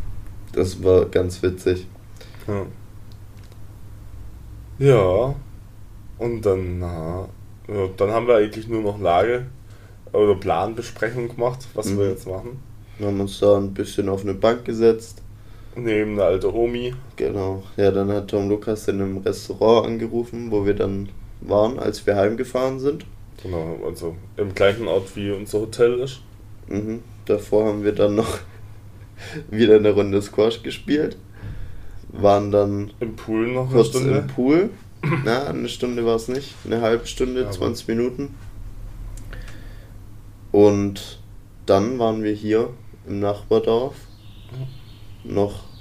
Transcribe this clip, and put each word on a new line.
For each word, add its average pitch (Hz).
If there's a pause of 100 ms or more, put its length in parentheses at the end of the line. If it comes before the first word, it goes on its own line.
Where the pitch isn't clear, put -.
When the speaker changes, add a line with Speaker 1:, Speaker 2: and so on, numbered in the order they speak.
(540)
Speaker 1:
Das 92
war 92
ganz 92
witzig. 90 (600)
Speaker 2:
Ja. 101 (2250)
Ja. 120 (840)
Und 113
dann, 92
na, 87 (400)
ja, 101 (100)
dann 101
haben 113
wir 120
eigentlich 107
nur 110
noch 101
Lage- 104 (680)
oder 104
Planbesprechung 110
gemacht, 127
was 107 (100)
wir 101
Speaker 1:
Mhm. 98
Speaker 2:
jetzt -
machen. 117 (380)
Speaker 1:
Wir 104
haben 98
uns 98
da 101
ein 98
bisschen 98
auf 98
eine 98
Bank 117
gesetzt. 113 (540)
Speaker 2:
Neben 107
eine 101
alte 95
Omi. 120 (220)
Speaker 1:
Genau. 95 (140)
Ja, 101
dann 98
hat 101
Tom 101
Lukas 104
in 98
einem 95
Restaurant 107
angerufen, 117
wo 104
wir 101
dann 98 (300)
waren, 104
als -
wir 104
heimgefahren 127
sind. 147 (360)
Speaker 2:
Genau, 82
also 82 (220)
im 101
gleichen 101
Ort, 95
wie 101
unser 104
Hotel 123
ist. 135 (480)
Speaker 1:
Mhm. 110 (260)
Davor 107
haben 104
wir 104
dann 104
noch 113 (500)
<laughs> -
wieder 107
eine 104
Runde 101
Squash 107
gespielt. - (920)
Waren 101
dann 101
Speaker 2:
Im 110
Pool 110
noch 127
eine 127
Speaker 1:
kurz 113
Speaker 2:
Stunde. 135
Speaker 1:
im 135
Pool. 151 (540)
Na, 127
eine 120
Stunde 120
war's 113
nicht. 135 (120)
Eine 117
halbe 117
Stunde, 127
Speaker 2:
Ja, 104
Speaker 1:
zwanzig 120
Minuten. 123 (2250)
Und 101 (460)
dann 107
waren 110
wir 107
hier 107 (380)
im 101
Nachbardorf. 113 (1300)
Noch 101 (200)